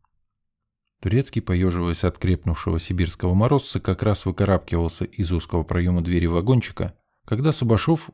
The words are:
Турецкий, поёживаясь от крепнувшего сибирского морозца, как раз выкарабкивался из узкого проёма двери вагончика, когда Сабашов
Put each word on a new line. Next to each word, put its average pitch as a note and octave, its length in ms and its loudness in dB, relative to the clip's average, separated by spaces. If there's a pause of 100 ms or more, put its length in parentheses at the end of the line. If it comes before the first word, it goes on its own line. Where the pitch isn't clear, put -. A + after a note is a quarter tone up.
(1000)
Турецкий, B2 400 0
поёживаясь F2 640 0
от F2 160 0
крепнувшего F2 640 0
сибирского F2+ 540 -2
морозца, B2+ 440 2
как - 240 -2
раз G2+ 240 0
выкарабкивался F2 800 0
из F2 260 -4
узкого E2+ 320 -2
проёма F2 400 0
двери E2+ 240 0
вагончика, G2+ 680 0 (340)
когда C#3 240 0
Сабашов B2 600 0